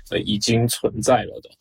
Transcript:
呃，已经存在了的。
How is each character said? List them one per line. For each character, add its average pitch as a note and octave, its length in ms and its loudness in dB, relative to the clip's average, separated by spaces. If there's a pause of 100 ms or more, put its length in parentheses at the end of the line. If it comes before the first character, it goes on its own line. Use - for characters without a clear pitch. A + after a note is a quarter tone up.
呃， G#2 100 -2
已 G#2 200 -2
经 A#2 280 2
存 - 340 -2
在 A#2 240 2
了 C#2+ 180 -12
的。 - 60 -20 (120)